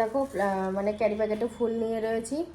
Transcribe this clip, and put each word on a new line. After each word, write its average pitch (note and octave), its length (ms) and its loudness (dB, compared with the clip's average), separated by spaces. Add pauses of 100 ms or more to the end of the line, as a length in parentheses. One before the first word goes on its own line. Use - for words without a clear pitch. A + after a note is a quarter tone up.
দেখো, A3+ 200 2
আহ, G3 560 0
মানে G3+ 220 0
ক্যারি G#3+ 220 2
প্যাকেটে G#3+ 340 0
ফুল A3+ 180 0 (100)
নিয়ে A3+ 240 0
রয়েছি A3+ 300 -2 (180)